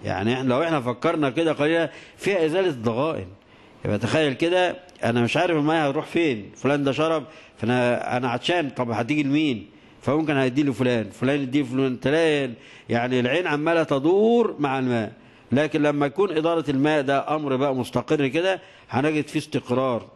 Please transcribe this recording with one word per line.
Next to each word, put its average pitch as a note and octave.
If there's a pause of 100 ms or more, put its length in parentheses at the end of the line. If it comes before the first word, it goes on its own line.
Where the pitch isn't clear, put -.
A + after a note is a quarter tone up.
يعني G2+
إحنا C3
لو D3+
إحنا D#3+
فكرنا C#3+
كده D#3
قليلا، D#3 (260)
فيها F#3
إزالة F3+
الضغائن. A#2+ (580)
يبقى G2+
تخيل C3
كده، F3 (280)
أنا A#2+
مش A#2+
عارف E3+
المية D3+
هتروح C#3+
فين، C3+
فلان C#3+
ده C3+
شرب، D#3 (340)
فأنا، B2
أنا B2+
عطشان، D3
طب A#2
هتيجي A#2+
لمين؟ C#3 (360)
فممكن D3+
هيدي C3+
لفلان، B2
فلان C3+
يدي C3+
لفلان، B2+
تلاقي D3 (380)
يعني B2
العين D3
عمالة D#3+
تدور G3
مع C3+
الماء. B2 (400)
لكن D3+
لما C#3+
يكون F#3+
إدارة D#3+
الماء C#3+
ده C#3
أمر C#3
بقى C3+
مستقر C3
كده، F3+ (300)
هنجد D3
فيه D#3
استقرار B2+